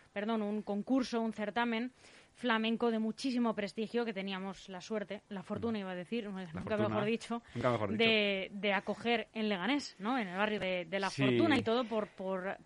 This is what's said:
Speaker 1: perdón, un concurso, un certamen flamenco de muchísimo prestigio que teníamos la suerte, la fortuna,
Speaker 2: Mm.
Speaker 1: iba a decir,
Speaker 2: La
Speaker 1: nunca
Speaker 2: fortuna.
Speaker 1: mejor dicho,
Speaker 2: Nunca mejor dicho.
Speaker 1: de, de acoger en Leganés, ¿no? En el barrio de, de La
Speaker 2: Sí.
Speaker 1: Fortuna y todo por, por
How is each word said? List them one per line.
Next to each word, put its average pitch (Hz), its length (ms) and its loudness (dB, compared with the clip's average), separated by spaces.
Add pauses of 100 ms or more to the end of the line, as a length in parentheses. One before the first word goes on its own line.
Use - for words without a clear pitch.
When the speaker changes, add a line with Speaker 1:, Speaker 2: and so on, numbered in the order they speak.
(120)
Speaker 1:
perdón, 214 300 0
un 208 200 -2
concurso, 226 580 0
un 226 140 0
certamen 233 580 -2 (400)
flamenco 226 580 2
de 226 100 2
muchísimo 233 540 0
prestigio 214 500 -2
que 220 100 -4
teníamos 190 540 -6
la 185 120 -10
suerte, 202 480 -6
la 196 140 -8
fortuna, 214 360 -2
Speaker 2:
Mm. - 40 -4
Speaker 1:
iba 190 80 -6
a 185 40 -4
decir, 190 300 -4
Speaker 2:
La 208 60 -8
Speaker 1:
nunca 190 220 -8 (240)
Speaker 2:
fortuna. 208 120 4
Speaker 1:
mejor 214 160 2
dicho, 233 380 -2 (120)
Speaker 2:
Nunca 123 180 2
mejor 117 180 2
dicho. 220 140 -2
Speaker 1:
de, 202 500 2
de 202 180 0
acoger 214 640 0
en 214 140 0
Leganés, 208 500 0
¿no? 233 200 0
En 208 100 -2
el 180 100 -6
barrio 214 220 2
de, 185 260 -2
de 180 140 -2
La 196 100 0
Speaker 2:
Sí. - 120 0
Speaker 1:
Fortuna 269 360 6
y 226 40 0
todo 233 220 2
por, 214 240 -2
por 190 580 -4